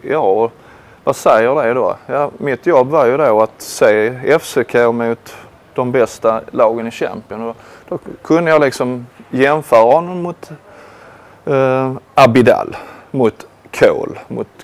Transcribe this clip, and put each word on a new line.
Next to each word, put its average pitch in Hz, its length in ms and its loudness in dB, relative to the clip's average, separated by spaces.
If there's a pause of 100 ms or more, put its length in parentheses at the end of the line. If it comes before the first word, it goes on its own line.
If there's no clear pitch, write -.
(120)
i 139 40 -2
år. 113 360 0 (520)
Vad 139 120 -4
säger 123 400 2
det 123 180 0
då? 107 220 -2 (100)
Ja, 143 320 -4
mitt 135 280 -6
jobb 135 240 2
var 147 160 2
ju 127 120 2
då 117 240 2
att - 200 -4
se 107 460 2 (180)
F 156 200 2
C - 180 -2
K 120 280 2
mot 117 440 -6 (380)
de 127 180 -4
bästa 113 500 0 (100)
lagen 113 360 0
i 117 40 -10
Champions. 113 640 -10
Och - 0 - (340)
då - 100 -10 (220)
kunde 165 300 0
jag 156 100 6
liksom 127 460 -2 (220)
jämföra 131 640 2
honom 175 280 -2
mot, 170 300 -12 (960)
eh, 131 480 0 (200)
Abidal, 123 640 4 (340)
mot 123 360 -2 (320)
Kohl, - 480 0
mot 113 200 -10 (160)